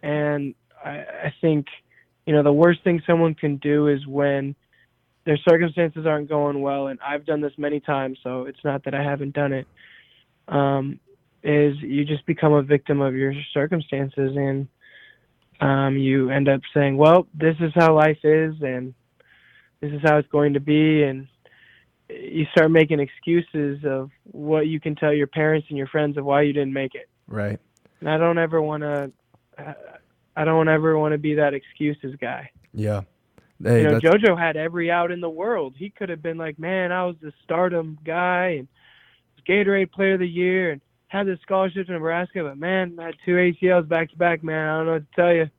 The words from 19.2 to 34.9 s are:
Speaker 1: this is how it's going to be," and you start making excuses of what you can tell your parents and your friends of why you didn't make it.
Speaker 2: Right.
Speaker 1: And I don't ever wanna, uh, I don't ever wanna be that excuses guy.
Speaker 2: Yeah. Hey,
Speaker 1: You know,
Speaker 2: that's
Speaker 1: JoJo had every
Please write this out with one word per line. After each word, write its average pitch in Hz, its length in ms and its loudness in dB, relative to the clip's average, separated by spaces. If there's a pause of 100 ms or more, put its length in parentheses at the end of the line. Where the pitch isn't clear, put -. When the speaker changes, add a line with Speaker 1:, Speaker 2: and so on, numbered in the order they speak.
Speaker 1:
this 147 120 -6
is 147 120 -8
how 151 140 6
it's 143 100 -2
going 147 240 2
to 139 80 0
be," 151 420 4
and 135 240 -2 (840)
you - 440 -6
start 160 180 6
making 160 300 4
excuses 147 840 -4
of 135 280 -4 (180)
what 151 380 -2
you 160 100 -4
can 151 160 -6
tell 151 180 0
your 147 140 0
parents 156 440 0
and 147 60 -8
your 135 120 -6
friends 151 280 -2
of 139 80 -6
why 143 180 2
you 147 100 2
didn't 139 200 -2
make 135 220 -6
it. - 140 -18 (180)
Speaker 2:
Right. 104 320 -6 (400)
Speaker 1:
And 143 100 -8
I 156 80 0
don't 170 220 2
ever 165 240 0
wanna, 147 480 -6 (480)
uh, 147 140 -14 (640)
I 156 80 -2
don't 160 240 2
ever 156 280 2
wanna 151 220 0
be 151 160 -2
that 147 180 2
excuses 143 680 -8
guy. 127 280 -10 (240)
Speaker 2:
Yeah. 107 280 -4 (640)
Hey, 117 200 4
Speaker 1:
You 156 60 4
know, 127 100 4
Speaker 2:
that's - 60 -2
Speaker 1:
JoJo 190 340 4
had 160 200 -2
every 170 320 -4